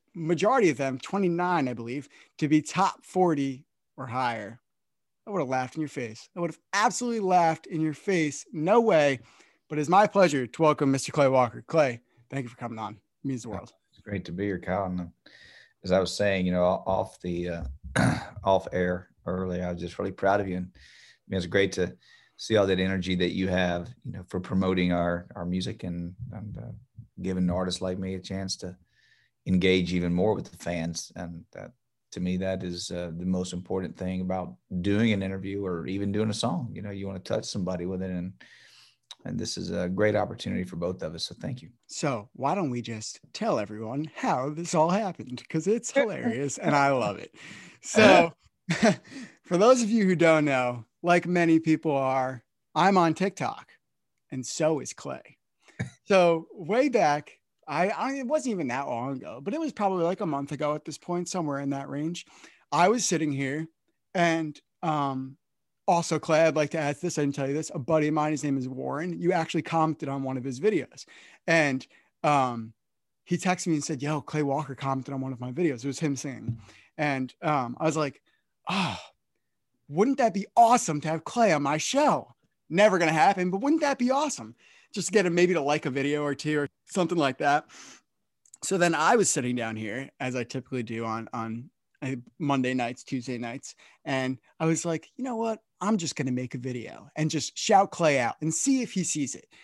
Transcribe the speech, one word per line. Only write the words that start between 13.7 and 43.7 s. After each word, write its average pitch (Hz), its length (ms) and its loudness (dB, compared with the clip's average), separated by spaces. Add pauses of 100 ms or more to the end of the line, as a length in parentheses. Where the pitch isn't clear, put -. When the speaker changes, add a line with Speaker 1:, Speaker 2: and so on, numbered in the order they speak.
Speaker 2:
It's - 80 -20
great 101 240 -6
to 82 80 -10
be 95 140 -2
here, 95 120 -2
Kyle. 92 280 -2
And, 90 140 -4
uh, 90 40 -6 (800)
as 92 80 0
I 95 80 6
was 90 160 -2
saying, 98 280 2
you 90 80 2
know, 90 120 2
o-, 90 220 2
off 95 340 -2
the, 87 280 -4
uh, 85 160 -6 (320)
<clears throat> - 480 0
off 95 280 4
air 90 380 -2 (160)
earlier, 90 380 -4
I 90 80 -4
was 85 80 -8
just 85 200 -8
really 98 120 -2
proud 98 280 2
of 95 80 -4
you. 90 80 -2
And, 90 180 -4
I - 540 -20
mean, 95 100 -2
it's 87 80 -2
great 95 260 2
to 87 240 -2 (400)
see - 200 0
all 98 100 6
that 92 120 2
energy 92 360 0
that 90 180 2
you 95 160 0
have, 87 400 0 (160)
you - 80 -10
know, 90 160 -12
for 95 100 -6
promoting 92 540 0
our, 87 420 -2
our 87 120 -8
music 92 360 -6
and, 87 320 -8 (180)
and, 107 260 -12
uh, 110 140 -12 (500)
giving 92 260 0
artists 90 320 -2
like 92 180 -4
me 95 160 -6
a 92 60 -8
chance 95 360 -8
to 90 200 -12 (720)
engage 92 480 4
even 87 180 0
more 98 220 2
with - 160 -8
the - 80 -20
fans. 85 580 -6
And 87 260 -12 (100)
that, - 200 -16 (400)
to 90 80 -8
me, 90 160 -2
that 95 260 -2
is, 90 280 -8
uh, 87 260 -6
the 87 80 -8
most 92 300 -2
important 92 420 -6
thing 92 240 -4
about 92 340 -4 (280)
doing 104 320 2
an 98 80 -2
interview 95 420 -6
or 87 220 -4
even 98 260 -4
doing 107 160 0
a 104 60 -4
song. 120 400 -4
You - 80 -10
know, 104 80 -8
you 98 160 -8
wanna 95 140 -8
touch - 260 -6
somebody 90 400 -4
with 92 160 -4
it. 92 80 -6
And, 90 240 -6 (920)
and 95 120 -6
this - 180 -6
is 90 140 -8
a 92 180 -4
great 104 280 2
opportunity 95 480 -4
for 90 120 -12
both 90 260 -6
of 80 120 -8
us. 82 100 -8
So - 160 -12
thank 127 220 -10
you. 156 80 -20 (160)
Speaker 1:
So 123 480 -6
why 139 200 -2
don't 190 140 -2
we 123 140 -4
just 110 380 -12 (120)
tell 202 260 -2
everyone 110 560 -6